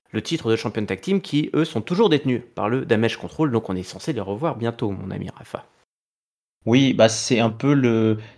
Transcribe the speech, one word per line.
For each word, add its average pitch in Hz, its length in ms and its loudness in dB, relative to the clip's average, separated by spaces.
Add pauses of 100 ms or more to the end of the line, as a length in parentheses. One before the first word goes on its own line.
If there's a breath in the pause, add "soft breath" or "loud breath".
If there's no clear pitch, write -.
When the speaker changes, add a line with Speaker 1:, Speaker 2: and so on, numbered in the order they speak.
(120)
Speaker 1:
le 107 100 -2
titre 135 280 -4
de 113 60 4
championne 107 300 -4
tag 95 160 -6
team 190 180 0
qui, 147 320 -2
eux, 156 140 2
sont 117 160 -4
toujours 196 260 2
détenus 131 320 2 (140)
par 101 160 -2
le 127 160 -2
Damage 113 320 2
Control. 156 340 -2
Donc 113 160 -2
on 92 80 -4
est 90 60 -4
censé - 320 -8
les 107 80 -4
revoir 113 340 -6
bientôt, 113 340 -4
mon 98 200 -8
ami 98 260 -8
Rafa. - 300 -20 (1000)
Speaker 2:
Oui, 131 260 6
bah, 110 160 6
c'est 110 320 0
un 113 80 2
peu 123 240 0
le, 113 460 4 (200 loud breath)